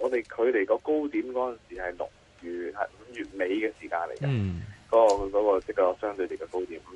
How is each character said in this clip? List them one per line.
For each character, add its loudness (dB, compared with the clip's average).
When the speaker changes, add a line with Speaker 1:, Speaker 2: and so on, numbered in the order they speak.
Speaker 1:
我 0
哋 0
距 -14
離 2
個 2
高 0
點 -2
嗰 -2
陣 -14
時 -14
係 -6
六 -6
月， -10
係 -6
五 -4
月 -8
尾 0
嘅 -2
時 -14
間 -4
嚟 -6
嘅。 -6
Speaker 2:
嗯。 -2
Speaker 1:
嗰 6
個， 0
嗰 4
個， 4
即 -6
係 -12
個 4
相 -4
對 -2
嚟 -8
嘅 -10
高 -4
點， -10
五 -20